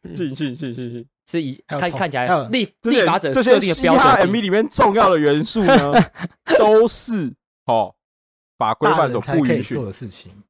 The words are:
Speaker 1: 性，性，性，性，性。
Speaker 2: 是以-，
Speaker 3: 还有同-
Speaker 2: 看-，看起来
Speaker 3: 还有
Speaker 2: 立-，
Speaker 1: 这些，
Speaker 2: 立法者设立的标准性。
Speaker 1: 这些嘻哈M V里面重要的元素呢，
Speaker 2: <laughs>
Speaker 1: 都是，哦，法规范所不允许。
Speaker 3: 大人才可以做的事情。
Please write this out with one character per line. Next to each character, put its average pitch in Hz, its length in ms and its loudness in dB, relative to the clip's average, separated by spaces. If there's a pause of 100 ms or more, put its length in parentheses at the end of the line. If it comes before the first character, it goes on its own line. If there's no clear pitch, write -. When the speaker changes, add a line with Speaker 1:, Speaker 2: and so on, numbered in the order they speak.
(160)
Speaker 1:
性， 147 200 -8
性， 135 200 -8
性， 139 180 -12
性， - 0 -
性。 120 340 -14 (180)
Speaker 2:
是 170 160 -6
以-， 139 260 -12
Speaker 3:
还 151 80 -10
有 147 60 -6
同- 180 100 -4
Speaker 2:
看-， - 80 -12
看 175 120 -4
起 135 60 -6
来 123 100 -2
Speaker 3:
还 180 60 0
有 139 160 -4
Speaker 2:
立-， 220 320 -4
Speaker 1:
这 233 100 -2
些， 247 100 2
Speaker 2:
立 175 60 2
法 175 100 0
者 156 160 -4
设 240 240 4
立 - 20 4
的 - 0 -
标 - 0 -
准 - 20 0
性。 185 140 2
Speaker 1:
这 165 140 0
些 - 0 -
嘻 - 0 -
哈 254 320 6
M 180 100 2
V 233 100 -2
里 196 80 -4
面 214 180 0
重 208 260 2
要 208 160 4
的 175 80 2
元 151 260 0
素 220 200 -2
呢， 175 300 2 (260)
Speaker 2:
<laughs> - 400 -2
Speaker 1:
都 220 300 6
是， 190 440 -2 (340)
哦， 110 280 -2 (600)
法 113 160 -2
规 - 200 0
范 165 160 0
所 120 120 -6
不 143 240 -2
允 - 0 -
许。 - 0 -
Speaker 3:
大 - 20 0
人 - 0 -
才 120 60 0
可 - 0 -
以 113 80 -2
做 117 240 -8
的 98 80 -12
事 120 160 -16
情。 98 400 -20